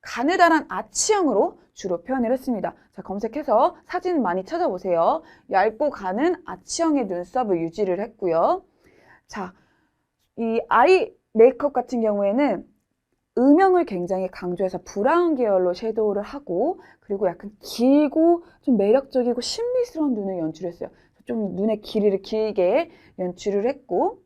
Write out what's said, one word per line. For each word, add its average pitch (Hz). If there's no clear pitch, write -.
가느다란 330
아치형으로 277
주로 262
표현을 240
했습니다. 233
자, 196
검색해서 233
사진 359
많이 185
찾아보세요. 202
얇고 220
가는 220
아치형의 302
눈썹을 185
유지를 180
했고요. 214
자, 185
이 226
아이 311
메이크업 262
같은 247
경우에는 208
음영을 339
굉장히 185
강조해서 185
브라운 311
계열로 196
섀도우를 214
하고, 277
그리고 196
약간 175
길고 302
좀 247
매력적이고 240
신비스러운 466
눈을 196
연출했어요. 170
좀 214
눈의 214
길이를 202
길게 220
연출을 196
했고 277